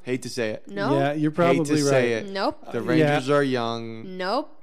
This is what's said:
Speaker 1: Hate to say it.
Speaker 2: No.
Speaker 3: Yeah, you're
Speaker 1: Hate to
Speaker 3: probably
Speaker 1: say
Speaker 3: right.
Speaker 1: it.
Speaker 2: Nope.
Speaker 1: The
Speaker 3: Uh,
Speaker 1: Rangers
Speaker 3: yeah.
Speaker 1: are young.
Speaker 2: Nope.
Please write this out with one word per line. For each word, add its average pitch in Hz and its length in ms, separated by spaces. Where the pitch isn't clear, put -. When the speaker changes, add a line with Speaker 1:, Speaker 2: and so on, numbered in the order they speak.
Speaker 1:
Hate 127 200
to 127 60
say 117 220
it. - 180
Speaker 2:
No. 139 300
Speaker 3:
Yeah, 139 140
you're 156 180
Speaker 1:
Hate 151 60
to 170 180
Speaker 3:
probably 151 280
Speaker 1:
say 131 320
Speaker 3:
right. 110 120
Speaker 1:
it. 196 60
Speaker 2:
Nope. 202 400
Speaker 1:
The 120 60
Speaker 3:
Uh, 113 40
Speaker 1:
Rangers 147 460
Speaker 3:
yeah. 143 80
Speaker 1:
are 143 80
young. 117 720
Speaker 2:
Nope. 214 460